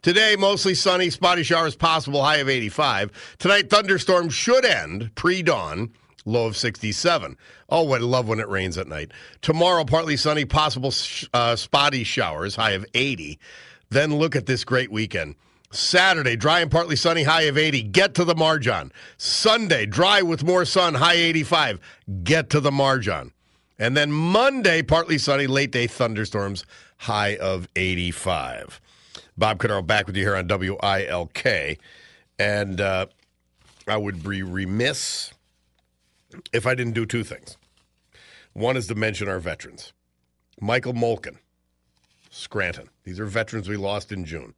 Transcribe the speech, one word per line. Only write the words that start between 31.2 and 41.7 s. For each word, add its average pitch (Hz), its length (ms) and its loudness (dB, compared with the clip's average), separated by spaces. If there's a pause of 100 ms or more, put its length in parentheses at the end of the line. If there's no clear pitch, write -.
K. 78 440 -2 (600)
And, 101 420 -2
uh, 95 280 -2 (800)
I 107 100 -2
would 98 300 -6
be 98 160 -6
remiss 95 880 -4 (1160)
if 117 160 -2
I 127 80 0
didn't 120 180 -6
do 113 140 -4
two 117 160 -4
things. - 340 -16 (960)
One 120 240 -2
is 117 100 -4
to 113 80 -6
mention 104 320 -4
our 95 120 -6
veterans. - 520 -12 (720)
Michael 123 320 -2
Molken, 117 440 -2 (920)